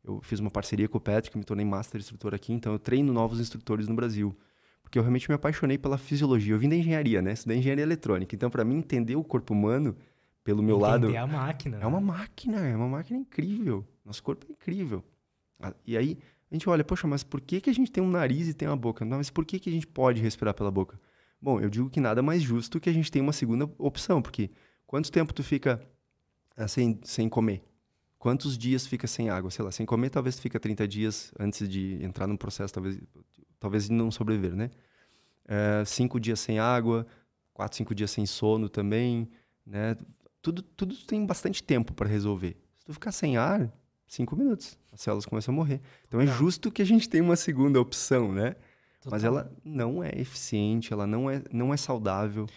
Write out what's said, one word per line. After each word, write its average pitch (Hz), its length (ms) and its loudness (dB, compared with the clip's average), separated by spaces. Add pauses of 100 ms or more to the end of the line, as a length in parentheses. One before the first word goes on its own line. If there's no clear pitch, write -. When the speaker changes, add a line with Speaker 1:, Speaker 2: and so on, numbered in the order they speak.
Speaker 1:
eu 101 200 -8
fiz 107 160 -4
uma 104 120 -2
parceria 104 380 0
com 113 100 -2
o - 20 -14
Patrick, 110 360 0
me 104 80 -6
tornei 104 220 -2
master 101 340 -4
instrutor 104 340 -8
aqui, 101 180 -6
então 113 200 -2
eu 107 60 -2
treino 135 340 2
novos 117 280 2
instrutores 110 480 -4
no 113 60 -2
Brasil. 104 400 -2 (480)
Porque - 160 -2
eu 117 40 6
realmente 123 260 2
me 151 60 4
apaixonei 147 420 0
pela 139 220 0
fisiologia. 131 560 2
Eu 107 40 4
vim 131 100 4
da 160 80 4
engenharia, 151 440 2
né? 95 120 2
Estudei 113 260 0
engenharia 135 240 2
eletrônica. 110 520 0
Então, 117 140 0
pra 117 160 0
mim, 127 120 2
entender 127 400 0
o 156 80 0
corpo 117 280 -2
humano, 110 440 2 (480)
pelo 104 180 2
meu 107 160 6
lado 110 280 6
Speaker 2:
Entender 117 120 2
a 123 80 -2
máquina, 135 540 -4
Speaker 1:
é 107 60 -2
uma 160 140 0
Speaker 2:
né? 202 60 0
Speaker 1:
máquina, 196 600 -4
é 117 100 0
uma 120 120 0
máquina 165 300 -4
incrível. 180 680 -4 (200)
Nosso 104 180 -14
corpo - 260 -8
é 311 40 -16
incrível. 170 500 -6 (580)
Ah, - 140 -10 (120)
e 117 100 -2
aí, 131 220 0 (320)
a 151 40 -6
gente 160 140 -2
olha, 160 160 4
"Poxa, 180 240 -2
mas 143 160 -2
por 139 160 -6
que 180 200 -4
que 285 100 0
a 233 40 4
gente 247 160 2
tem 190 120 0
um 185 80 2
nariz 165 360 2
e 160 80 -2
tem 151 140 -2
uma 147 80 0
boca? 117 280 -2
Não, 120 120 -2
mas 139 140 -2
por 160 140 -2
que 190 140 -6
que - 100 -8
a 170 40 -2
gente 160 140 -2
pode 127 360 2
respirar 107 320 0
pela 101 160 -2
boca?" 95 300 -2 (400)
Bom, 131 200 0
eu 101 80 2
digo 120 220 -2
que 143 80 -4
nada 120 240 4
mais 160 200 2
justo 120 360 -2
que 170 100 -4
a 170 40 4
gente 160 180 2
tenha 135 120 2
uma 147 100 2
segunda 131 360 0 (100)
opção, 143 440 0
porque - 280 -4 (360)
quanto 147 240 -4
tempo 165 220 2
tu 147 100 -6
fica 135 380 0 (760)
é, 110 120 -4
sem, 117 360 2
sem 113 240 -2
comer. 110 340 0 (560)
Quantos 131 380 -2
dias 127 300 0
fica - 200 -4
sem 113 220 -4
água? 92 220 -2
Sei 107 140 -6
lá, 95 60 -6
sem 110 140 -6
comer 120 260 0
talvez 131 280 -2
fica 117 200 -4
trinta 107 300 -2
dias 107 500 -4
antes 104 300 -2
de 95 340 -4
entrar 92 240 -4
num 101 100 -2
processo, 101 360 -6
talvez, 95 260 -6 (600)
talvez 104 300 0
não 113 200 2
sobreviver, 107 460 0
né? 117 140 -2 (760)
É, 104 380 2
cinco 123 340 0
dias 110 220 -2
sem 107 180 0
água, 117 480 2 (460)
quatro, 104 240 -6
cinco 110 180 -4
dias 104 160 -2
sem 107 140 -2
sono 107 440 2
também, 117 600 0 (380)
né? 107 280 -4 (460)
Tudo, 175 220 -4
tudo - 320 -6 (120)
tem 214 200 -2
bastante - 360 -4
tempo 123 300 2
pra 104 160 -2
resolver. 101 480 0 (220)
Se - 80 -20
tu 151 80 -14
ficar - 180 -8
sem 139 240 0
ar, 139 340 2 (360)
cinco - 300 -4
minutos, 247 420 -2 (140)
as - 80 -20
células 104 260 -2
começam 110 260 -2
a 135 40 2
morrer. 147 240 0 (280)
Então 117 120 0
é 139 40 6
Speaker 2:
Total. 131 140 4
Speaker 1:
justo 180 340 2
que - 80 0
a 202 60 4
gente 220 220 6
tenha 165 160 4
uma 170 120 6
segunda 139 440 4
opção, 123 520 2
né? 104 240 0 (540)
Mas 107 120 -2
Speaker 2:
Total. 117 160 2
Speaker 1:
ela - 140 -10 (100)
não 147 400 -4
é 156 160 -6
eficiente, 110 760 -2
ela 101 120 -2
não 123 240 0
é, 135 120 -4 (100)
não 123 220 0
é - 20 0
saudável. 107 720 -2 (100)